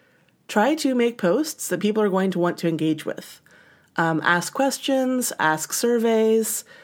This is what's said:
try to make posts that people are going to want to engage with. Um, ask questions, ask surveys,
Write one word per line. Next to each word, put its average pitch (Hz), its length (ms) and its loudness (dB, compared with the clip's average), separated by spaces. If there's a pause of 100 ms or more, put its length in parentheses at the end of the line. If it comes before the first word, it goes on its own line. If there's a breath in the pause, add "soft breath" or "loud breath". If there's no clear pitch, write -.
(480 soft breath)
try 233 260 2
to 269 200 0
make 240 220 0
posts 220 520 -2
that 180 120 -2
people 208 220 0
are 202 80 2
going 190 220 0
to 180 60 -2
want 175 200 0
to 170 100 -2
engage 156 380 -2
with. - 340 -10 (560 soft breath)
Um, 160 280 0
ask 175 280 2
questions, 262 840 0
ask 156 340 0
surveys, 226 920 0 (200 loud breath)